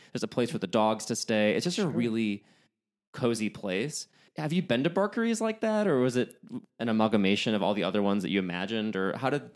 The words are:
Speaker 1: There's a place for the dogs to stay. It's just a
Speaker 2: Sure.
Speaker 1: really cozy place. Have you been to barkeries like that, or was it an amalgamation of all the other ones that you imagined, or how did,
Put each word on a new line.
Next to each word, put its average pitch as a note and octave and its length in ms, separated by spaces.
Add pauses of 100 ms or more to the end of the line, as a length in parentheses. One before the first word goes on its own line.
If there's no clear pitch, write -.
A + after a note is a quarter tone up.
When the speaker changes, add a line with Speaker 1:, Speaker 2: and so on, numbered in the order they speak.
(120)
Speaker 1:
There's - 120
a A2 40
place A#2 240
for G#2+ 80
the F#2+ 80
dogs A2 380
to A#2 100
stay. G#2+ 400
It's - 80
just F3+ 160
a - 40
Speaker 2:
Sure. E3 80
Speaker 1:
really A2 520 (680)
cozy A2 360
place. G2+ 580 (300)
Have D3+ 160
you F3+ 80
been E3+ 220
to E3 60
barkeries A3 520
like A3 200
that, G#3+ 260
or C#3+ 120
was B2 160
it B2 200 (440)
an A#2 100
amalgamation G#2+ 680
of G2+ 80
all G2+ 100
the G2 100
other F#2+ 180
ones G2+ 220
that - 60
you G2 100
imagined, G2 560
or F#2+ 220
how C3 120
did, C#3+ 260